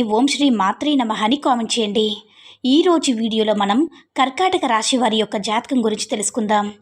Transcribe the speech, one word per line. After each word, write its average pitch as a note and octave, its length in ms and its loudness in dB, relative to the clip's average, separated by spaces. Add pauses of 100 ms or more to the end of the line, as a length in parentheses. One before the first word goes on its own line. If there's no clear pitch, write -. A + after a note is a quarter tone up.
"ఓం A3 240 2
శ్రీ C#4+ 240 0
మాత్రే G#3+ 440 0
నమః" A3 300 0
అని A#3+ 120 2
కామెంట్ A#3+ 360 -2
చేయండి. G#3 320 0 (600)
ఈ B3+ 180 2
రోజు E4 300 2
వీడియోలో A3 420 0
మనం G3+ 240 0 (380)
కర్కాటక E4 480 0
రాశి A#3+ 320 0
వారి A3 220 2
యొక్క G#3+ 180 -2
జాతకం A#3 440 -2
గురించి G#3+ 260 -2
తెలుసుకుందాం. G#3 600 -2 (160)